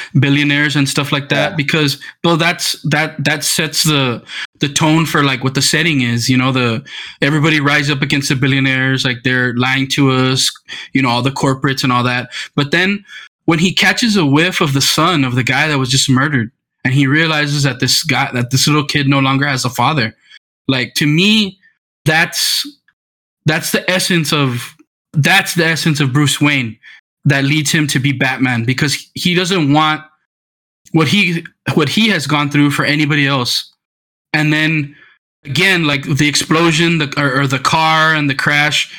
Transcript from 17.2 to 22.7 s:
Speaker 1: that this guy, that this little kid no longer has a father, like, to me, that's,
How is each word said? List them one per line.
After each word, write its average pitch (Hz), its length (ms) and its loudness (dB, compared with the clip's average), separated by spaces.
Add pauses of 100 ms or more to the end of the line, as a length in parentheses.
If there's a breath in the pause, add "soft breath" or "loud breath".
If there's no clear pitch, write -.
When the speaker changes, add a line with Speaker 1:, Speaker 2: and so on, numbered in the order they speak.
Speaker 1:
that 131 180 -2
this - 220 0
guy, 131 300 -2
that 123 180 -4
this 131 160 0
little 151 180 2
kid 143 240 -2
no 139 120 2
longer 135 260 0
has 131 180 -2
a 147 60 -4
father, 123 440 0 (520 loud breath)
like, 127 280 -2
to 156 120 0
me, 190 520 2 (460 soft breath)
that's, - 640 0 (800)